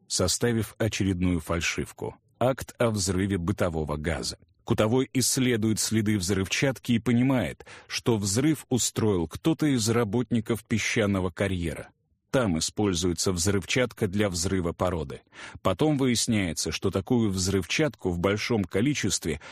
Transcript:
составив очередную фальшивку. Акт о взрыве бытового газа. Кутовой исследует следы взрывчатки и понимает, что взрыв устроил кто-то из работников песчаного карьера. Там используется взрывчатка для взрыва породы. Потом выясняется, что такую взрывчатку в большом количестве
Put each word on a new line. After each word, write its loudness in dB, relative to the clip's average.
составив 0
очередную 2
фальшивку. -4
Акт -2
о 2
взрыве 0
бытового -2
газа. -4
Кутовой 2
исследует 0
следы 0
взрывчатки 0
и 4
понимает, 0
что 0
взрыв 0
устроил 0
кто-то 0
из 2
работников 0
песчаного 0
карьера. -4
Там 2
используется 0
взрывчатка 0
для 0
взрыва -2
породы. -2
Потом 2
выясняется, 0
что -2
такую 2
взрывчатку 0
в -2
большом 0
количестве -2